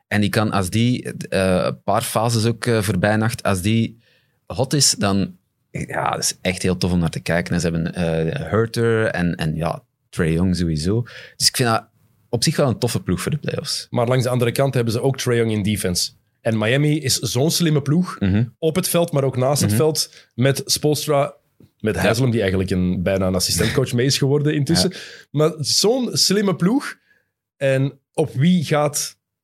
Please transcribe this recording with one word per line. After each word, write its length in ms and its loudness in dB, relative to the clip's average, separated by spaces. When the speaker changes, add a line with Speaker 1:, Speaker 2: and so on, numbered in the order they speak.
Speaker 1:
En 120 0
die 100 2
kan, 200 2
als 200 -2
die, 420 0
eh, 360 2
een 180 -4
paar 200 0
fases 420 0
ook, 220 -2
eh, 160 2
voorbij 340 2
nacht, 260 -2
als 200 0
die 360 0
hot 260 -4
is, 260 2
dan, 380 0
ja, 400 -4
dat 120 -4
is 180 -4
echt 220 -4
heel 140 0
tof 160 0
om 60 2
naar 120 0
te 100 -8
kijken. 340 -2
En 60 0
ze 100 0
hebben, 240 -4
eh, 560 -2
Hurter 560 0
en, 300 -2
en 200 -4
ja, 260 -4
Trae 220 0
Young 240 0
sowieso. 460 0
Dus 120 0
ik 80 -2
vind 120 0
dat 180 0
op 160 -2
zich 120 0
wel 120 2
een 100 0
toffe 240 -2
ploeg 180 -2
voor 100 -4
de 80 0
playoffs. 520 -6
Speaker 2:
Maar 180 0
langs 160 2
de 60 -2
andere 220 0
kant 220 0
hebben 180 0
ze 80 -2
ook 180 0
Trae 180 0
Young 160 0
in 100 0
defense. 480 -2
En 180 0
Miami 420 2
is 180 -2
zo'n 320 0
slimme 320 2
ploeg, 380 0
Speaker 1:
Mhm. 240 2
Speaker 2:
op 180 0
het 120 0
veld, 240 0
maar 120 0
ook 120 -2
naast 240 0
het 100 2
Speaker 1:
Mhm. 80 2
Speaker 2:
veld, 320 0
met 300 2
Spoelstra, 720 0
met 140 0
Speaker 1:
Ja. 60 -2
Speaker 2:
Haslam, 300 2
die 100 2
eigenlijk 300 0
een, 320 2
bijna 240 2
een 80 2
assistentcoach 580 0
mee 140 2
is 120 2
geworden 360 2
intussen. 380 0
Speaker 1:
Ja. 40 -16
Speaker 2:
Maar 280 2
zo'n 540 0
slimme 440 2
ploeg. 380 0
En 420 0
op 200 0
wie 300 2
gaat, 540 -2